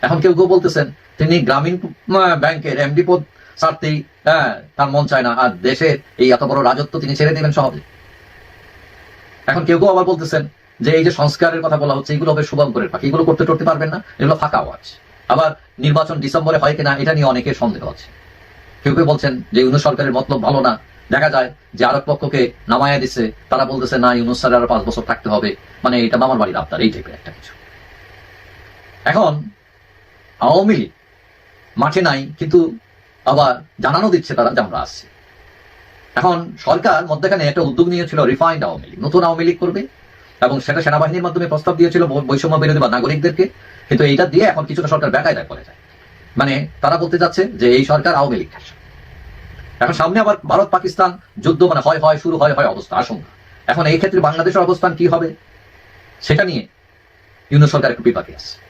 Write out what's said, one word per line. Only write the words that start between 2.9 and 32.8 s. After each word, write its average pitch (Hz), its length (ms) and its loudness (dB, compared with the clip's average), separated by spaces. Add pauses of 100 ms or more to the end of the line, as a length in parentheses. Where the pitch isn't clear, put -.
পদ 180 200 2 (340)
ছাড়তেই, 151 460 -2 (220)
হ্যাঁ, 143 380 0 (140)
তার 139 140 0
মন 143 160 0
চায় 131 160 0
না, 120 80 0
আর 123 200 2
দেশের 131 480 0 (200)
এই 127 140 6
এত 135 120 2
বড় 139 200 0
রাজত্ব 131 360 -2
তিনি 139 160 -4
ছেড়ে 151 180 2
দেবেন 151 180 0
সহজে। 135 280 -2 (1700)
এখন 151 180 0
কেউ 170 140 4
কেউ 196 100 4
আবার 185 160 4
বলতেছেন 156 440 -2 (320)
যে 113 100 0
এই 160 140 4
যে 175 60 4
সংস্কারের 165 520 0
কথা 156 140 0
বলা 143 180 0
হচ্ছে, 139 200 -4
এগুলো 160 180 0
হবে 156 100 0
শুভঙ্করের 139 460 -2
ফাঁকি, - 200 -4
এগুলো 160 160 0
করতে 165 200 2
টরতে 160 200 0
পারবেন 160 240 0
না, 180 140 -8 (160)
এগুলো 151 180 2
ফাঁকা 147 220 -2
আওয়াজ। - 400 -10 (300)
আবার 151 220 2 (280)
নির্বাচন 156 420 0
ডিসেম্বরে 156 380 0
হয় 147 160 2
কিনা, 143 220 -2
এটা 143 180 0
নিয়ে 147 120 2
অনেকের 127 280 0
সন্দেহ 101 340 -4
আছে। - 160 -14 (800)
কেউ 147 100 0
কেউ 165 100 2
বলছেন 139 380 -2 (100)
যে 113 80 2
ইউনূস 131 220 2
সরকারের 135 300 0
মতলব 127 300 -2
ভালো 139 180 2
না, 117 180 0 (320)
দেখা 147 200 2
যায় 127 220 0 (220)
যে 123 100 0
আরেক 135 220 0
পক্ষকে 139 460 0 (160)
নামায়া 139 300 0
দিছে, 127 340 -4 (160)
তারা 135 160 0
বলতেছে, 127 340 -4
"না, 123 160 4
ইউনূস 120 240 -2
স্যার - 160 0
আরো 120 120 4
পাঁচ 113 180 0
বছর 110 180 -4
থাকতে - 260 -6
হবে", 104 280 -2 (280)
মানে 123 160 2
এটা 113 160 0
মামার 127 220 2
বাড়ির 95 180 -2
আবদার, - 240 -6
এই 113 100 2
টাইপের - 240 -12
একটা - 160 -16
কিছু। - 220 -20 (1500)
এখন 160 380 0 (1000)
আওয়ামী 180 360 4
লীগ 113 140 -4 (840)
মাঠে 156 260 0
নাই, 143 360 -2
কিন্তু 165 340 2 (520)